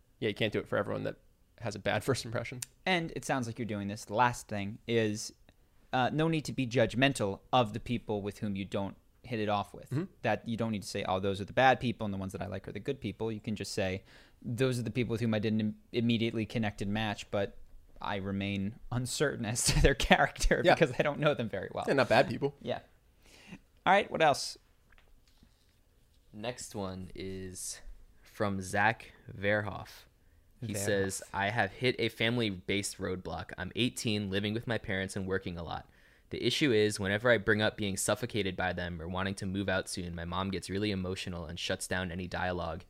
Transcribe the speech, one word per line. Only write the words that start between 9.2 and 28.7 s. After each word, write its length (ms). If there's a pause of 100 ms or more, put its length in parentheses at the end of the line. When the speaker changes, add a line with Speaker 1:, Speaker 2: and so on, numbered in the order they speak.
Speaker 2:
hit 160
it 100
off 240
with. 160
Speaker 1:
Mm-hmm. 140 (200)
Speaker 2:
That 240
you 100
don't 140
need 120
to 40
say, 200
"Oh, 140
those 200
are 40
the 80
bad 260
people, 260
and 80
the 40
ones 160
that 80
I 60
like 200
are 60
the 60
good 220
people." 300
You 100
can 140
just 180
say, 300 (380)
"Those 380
are 40
the 80
people 220
with 80
whom 120
I 60
didn't 220
im-, 140 (160)
immediately 540
connect 360
and 120
match, 380
but 260 (420)
I 180
remain 580 (160)
uncertain 540
as 200
<laughs> 80
to 80
their 140
character 680
Speaker 1:
Yeah. 120
Speaker 2:
because 240
I 40
don't 160
know 140
them 160
very 240
well." 120
Speaker 1:
They're 100
not 140
bad 200
people. 320
Speaker 2:
Yeah. 180 (1080)
All 80
right, 180
what 100
else? 360 (1800)
Speaker 3:
Next 420
one 400
is 680 (400)
from 400
Zach 500 (280)